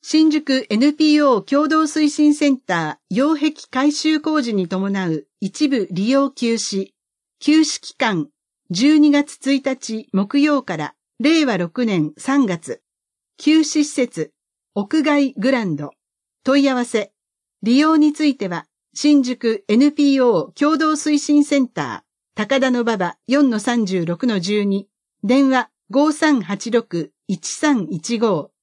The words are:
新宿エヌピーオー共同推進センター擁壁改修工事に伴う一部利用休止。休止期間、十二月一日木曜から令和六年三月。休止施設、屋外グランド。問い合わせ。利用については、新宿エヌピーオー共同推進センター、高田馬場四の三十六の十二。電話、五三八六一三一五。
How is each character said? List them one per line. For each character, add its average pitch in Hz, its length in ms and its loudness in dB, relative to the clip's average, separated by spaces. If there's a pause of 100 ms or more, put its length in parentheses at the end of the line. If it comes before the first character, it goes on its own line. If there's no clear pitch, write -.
新 311 300 2
宿 285 380 -2
エ 208 60 0
ヌ 285 180 2
ピ 302 260 2
ー 294 80 4
オ 226 140 2
ー - 20 -16
共 285 240 0
同 320 140 2
推 302 260 0
進 294 240 2
セ 294 180 0
ン 262 80 0
タ 165 400 -4 (120)
ー 180 40 -6
擁 285 220 2
壁 294 160 -2 (180)
改 285 220 0
修 311 280 0
工 311 200 -2
事 233 140 -4
に 185 140 -2
伴 190 400 -4
う 156 180 -6 (140)
一 262 280 -4
部 247 220 -2
利 196 180 -2
用 269 220 2
休 233 240 -4
止。 196 380 -6 (480)
休 311 200 4
止 311 200 -2
期 - 160 -20
間、 190 340 -2 (400)
十 269 280 2
二 294 120 6
月 285 280 0 (140)
一 277 100 0
日 240 500 -8
木 202 280 0
曜 285 220 2
か 175 140 -8
ら 151 180 -8 (260)
令 302 240 2
和 226 120 -2
六 175 280 -4
年 165 320 0
三 269 300 0
月。 165 360 -8 (560)
休 311 220 2
止 302 240 -2
施 - 0 -
設、 240 480 -6 (420)
屋 208 280 -2
外 285 340 0
グ 226 140 0
ラ 240 140 -2
ン 160 120 -4
ド。 143 140 -10 (520)
問 277 220 2
い 277 40 4
合 262 60 0
わ 247 120 -2
せ。 - 260 -4 (500)
利 226 140 2
用 320 200 4
に 302 180 4
つ 311 100 -4
い 277 120 0
て 196 120 -8
は、 170 180 -10 (280)
新 294 280 4
宿 240 460 -2
エ 214 80 2
ヌ 285 160 4
ピ 285 280 2
ー 247 60 4
オ 196 280 0
ー - 40 -20
共 302 200 2
同 311 140 0
推 302 260 -2
進 294 260 2
セ 285 160 0
ン 247 80 -2
タ 127 380 -8
ー、 - 280 -20
高 214 260 -2
田 262 80 0
馬 233 280 0
場 180 300 -6
四 269 240 2
の 214 80 -2
三 233 260 -2
十 180 220 -2
六 170 200 -4
の 208 140 0
十 202 240 -2
二。 202 240 -4 (340)
電 262 280 2
話、 254 200 -2 (200)
五 294 220 2
三 302 280 2
八 196 300 -8
六 220 420 -4 (140)
一 185 200 -6
三 254 440 -2
一 208 280 -6
五。 202 340 -2 (100)